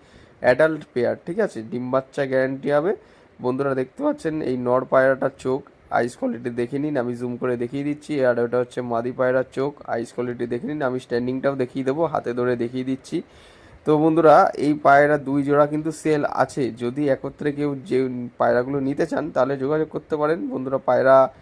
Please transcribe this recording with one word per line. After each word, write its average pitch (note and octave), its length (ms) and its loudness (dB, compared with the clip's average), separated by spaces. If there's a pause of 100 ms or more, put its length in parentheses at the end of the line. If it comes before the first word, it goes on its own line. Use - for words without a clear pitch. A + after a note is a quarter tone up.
(400)
অ্যাডাল্ট D3 420 2 (120)
পেয়ার, A2+ 220 0 (100)
ঠিক F3 140 -8
আছে? D3+ 220 -2 (100)
ডিম B2 200 -6
বাচ্চা C3+ 340 -2
গ্যারান্টি C3 460 0
হবে। D3+ 240 0 (460)
বন্ধুরা C3 340 0
দেখতে C3 280 -6
পাচ্ছেন G#3+ 380 -2
এই B2+ 160 -2
নর B2+ 280 0
পায়রাটার C3 520 2
চোখ, C3+ 240 -4 (280)
আইস A#2+ 280 -2
কোয়ালিটি E3+ 320 -6
দেখে A#2+ 300 -4
নিন, D3+ 180 -4
আমি B2 180 -2
জুম B2 220 -8
করে B2 200 -2
দেখিয়ে B2 260 -6
দিচ্ছি। D3 420 -4
আর A#2+ 140 2
ওটা A#2+ 180 0
হচ্ছে B2 240 -4
মাদি A#2+ 300 -4
পায়রার B2+ 400 0
চোখ, C#3 220 -4 (140)
আইস A#2 260 -6
কোয়ালিটি B2 340 -6
দেখে A#2+ 200 -6
নিন। D3+ 140 -6
আমি B2+ 180 -2
স্ট্যান্ডিংটাও B2+ 560 -2
দেখিয়ে C3 300 -4
দেবো, D3 200 0
হাতে C#3+ 280 -4
ধরে B2 220 0
দেখিয়ে A#2+ 280 -4
দিচ্ছি। C3+ 380 -6 (640)
তো D3+ 120 4
বন্ধুরা, D#3+ 580 6
এই D3 180 0
পায়রা D3 440 6
দুই C#3 260 -2
জোড়া C#3+ 240 4
কিন্তু D3+ 240 -4
সেল D3+ 340 0
আছে। B2+ 460 -2
যদি B2 380 -4
একত্রে C#3 420 -2
কেউ C#3+ 240 -4 (100)
যে B2+ 420 -2 (100)
পায়রাগুলো B2 420 2
নিতে C3+ 260 -2
চান, D#3+ 260 -4
তাহলে C3+ 260 0
যোগাযোগ D3+ 300 -2
করতে D#3 280 -8
পারেন। D#3+ 340 -2
বন্ধুরা, C3+ 280 -4
পায়রা C3 520 6 (120)